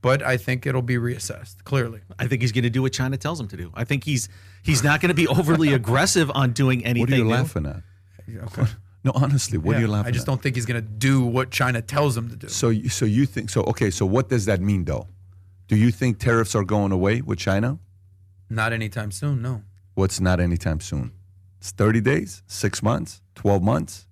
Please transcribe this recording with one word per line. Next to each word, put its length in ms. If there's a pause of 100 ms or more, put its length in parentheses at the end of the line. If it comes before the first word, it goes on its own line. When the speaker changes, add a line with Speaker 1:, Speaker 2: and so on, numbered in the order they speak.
Speaker 1:
but 200
I 140
think 300
it'll 160
be 140
reassessed, 680
clearly. 360 (180)
Speaker 2:
I 80
think 160
he's 100
gonna 180
do 120
what 100
China 240
tells 240
him 80
to 80
do. 180
I 100
think 200
he's, 240 (360)
he's 200
not 160
gonna 140
be 140
overly 440
Speaker 3:
<laughs> 80
Speaker 2:
aggressive 540
on 180
doing 320
anything 160
Speaker 3:
What 120
are 40
you 80
Speaker 2:
new. 60
Speaker 3:
laughing 360
at? 160 (600)
Speaker 1:
Okay. 200 (400)
Speaker 3:
No, 100
honestly, 440
what 180
are 40
Speaker 1:
Yeah, 60
Speaker 3:
you 60
laughing 160
Speaker 1:
I 40
just 120
Speaker 3:
at? 80
Speaker 1:
don't 100
think 140
he's 100
gonna 160
do 420
what 260
China 300
tells 360
him 120
to 80
do. 120
Speaker 3:
So, 220
you, 180
so 160
you 220
think, 240
so, 120
okay, 280
so 140
what 240
does 180
that 140
mean, 240
though? 220 (600)
Do 80
you 140
think 280
tariffs 360
are 100
going 280
away 300
with 160
China? 400 (720)
Speaker 1:
Not 220
anytime 380
soon, 320
no. 200 (320)
Speaker 3:
What's 260
not 200
anytime 400
soon? 320 (480)
It's 100
thirty 300
days, 460
six 360
months, 400 (120)
twelve 280
months, 500